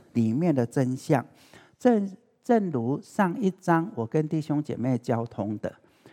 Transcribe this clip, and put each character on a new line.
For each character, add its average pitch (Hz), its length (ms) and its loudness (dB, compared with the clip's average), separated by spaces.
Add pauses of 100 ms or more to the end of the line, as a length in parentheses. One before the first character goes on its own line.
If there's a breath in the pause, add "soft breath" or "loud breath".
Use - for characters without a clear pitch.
(140)
里 113 180 2
面 156 220 2
的 127 100 2
真 127 320 0
相。 135 300 0 (520 loud breath)
正， 202 400 2 (260)
正 208 280 2
如 131 300 -2
上 185 380 -2
一 190 120 0
章 170 440 0
我 117 100 -4
跟 156 220 0
弟 160 140 -2
兄 151 220 -2
姐 110 120 -8
妹 123 220 0
交 117 280 -2
通 104 340 -6
的， - 140 -6 (400 soft breath)